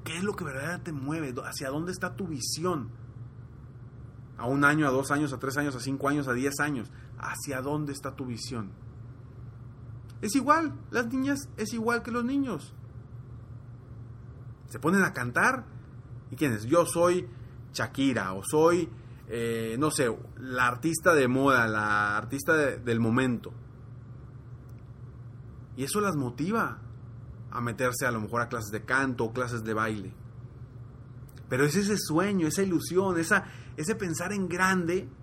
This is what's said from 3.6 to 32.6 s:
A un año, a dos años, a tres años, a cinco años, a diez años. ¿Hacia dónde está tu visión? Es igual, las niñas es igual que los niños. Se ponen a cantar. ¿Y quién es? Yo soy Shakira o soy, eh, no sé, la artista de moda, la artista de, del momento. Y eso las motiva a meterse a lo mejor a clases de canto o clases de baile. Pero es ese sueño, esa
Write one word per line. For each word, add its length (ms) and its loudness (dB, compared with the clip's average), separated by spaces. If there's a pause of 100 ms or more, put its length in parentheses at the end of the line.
A 100 -4
un 180 4
año, 220 6
a 40 4
dos 200 2
años, 200 2
a 80 -6
tres 180 -2
años, 180 0
a 40 -6
cinco 300 0
años, 180 2
a 60 2
diez 260 0
años. 320 -2 (280)
¿Hacia 420 -6
dónde 320 -2
está 220 -8
tu 100 -6
visión? 460 -6 (1500)
Es 140 0
igual, 380 4 (160)
las 180 0
niñas 400 0 (100)
es 160 -2
igual 280 2
que 100 -6
los 140 0
niños. 480 -2 (1900)
Se 120 -8
ponen 240 6
a 100 4
cantar. 520 2 (680)
¿Y 40 -10
quién 180 4
es? 120 -2
Yo 220 6
soy 400 4 (440)
Shakira 640 2
o 100 -6
soy, 460 6 (380)
eh, 500 -2
no 140 4
sé, 180 4 (300)
la 280 2
artista 460 4
de 140 8
moda, 400 6
la 500 2
artista 360 2
de, 260 4
del 200 2
momento. 540 2 (2250)
Y 60 -2
eso 180 0
las 140 2
motiva 640 0 (720)
a 100 -4
meterse 440 0
a 60 4
lo 80 0
mejor 220 -2
a 80 -2
clases 220 -4
de 120 -4
canto 420 2
o 80 -4
clases 300 -2
de 100 0
baile. 400 -2 (1300)
Pero 160 4
es 120 4
ese 220 4
sueño, 500 2
esa 160 2